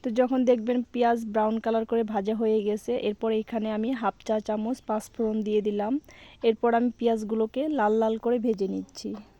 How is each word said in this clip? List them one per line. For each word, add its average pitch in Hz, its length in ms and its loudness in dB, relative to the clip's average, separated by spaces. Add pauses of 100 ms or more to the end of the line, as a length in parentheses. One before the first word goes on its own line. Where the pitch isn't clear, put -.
তো 247 60 -2
যখন 247 340 2
দেখবেন 240 340 2 (120)
পেঁয়াজ 233 360 2
ব্রাউন 220 340 0
কালার 226 260 0
করে 233 180 0
ভাজা 214 300 -2
হয়ে 220 280 2
গেছে, 208 380 -2
এরপর 208 320 -2
এখানে 220 400 -2
আমি 214 200 -2
হাফ 226 320 -2
চা 220 160 0
চামচ 214 460 -4
পাঁচফোড়ন 220 560 -4
দিয়ে 208 200 0
দিলাম। 208 300 -2 (500)
এরপর 233 320 2
আমি 240 160 2
পেঁয়াজগুলোকে 220 800 -2
লাল 220 300 2
লাল 226 200 2
করে 240 200 0
ভেজে 208 300 0
নিচ্ছি। 190 420 -8 (300)